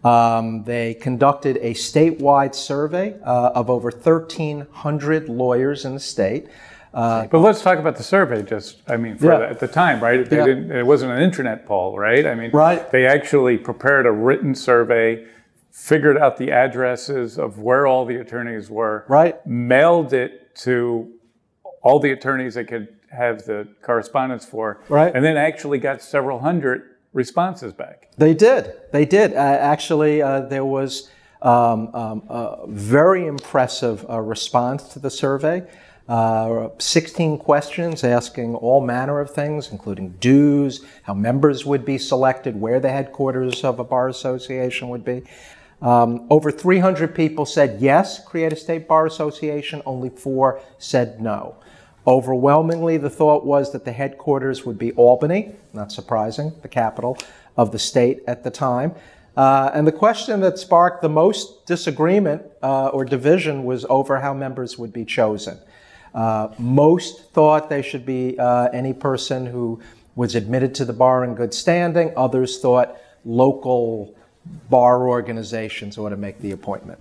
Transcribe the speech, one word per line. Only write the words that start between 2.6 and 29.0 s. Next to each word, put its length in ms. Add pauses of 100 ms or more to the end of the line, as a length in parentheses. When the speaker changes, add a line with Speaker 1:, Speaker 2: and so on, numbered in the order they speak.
Speaker 1:
uh, 300
of 160
over 220
thirteen 800
hundred 560
lawyers 560
in 100
the 60
state. 480 (460)
Uh, 340
Speaker 2:
But 120
let's 220
talk 160
about 200
the 60
survey 380
just, 360 (100)
I 80
mean, 220
for 80
Speaker 1:
Yeah. 140
Speaker 2:
the, 100
at 100
the 80
time, 340
right? 280
They 80
Speaker 1:
Yeah. 80
Speaker 2:
didn't, 260
it 140
wasn't 260
an 100
internet 440
poll, 340
right? 260
I 100
mean, 180
Speaker 1:
Right. 360
Speaker 2:
they 160
actually 520
prepared 480
a 80
written 420
survey, 680 (460)
figured 460
out 200
the 160
addresses 840
of 220
where 260
all 200
the 100
attorneys 560
were, 380
Speaker 1:
Right. 260 (100)
Speaker 2:
mailed 680
it 500
to 460 (720)
all 180
the 120
attorneys 420
they 100
could 240 (220)
have 340
the 240 (140)
correspondence 640
for, 420
Speaker 1:
Right. 260
Speaker 2:
and 80
then 140
actually 440
got 220
several 380
hundred 420 (300)
responses 640
back. 340 (100)
Speaker 1:
They 160
did. 380 (220)
They 100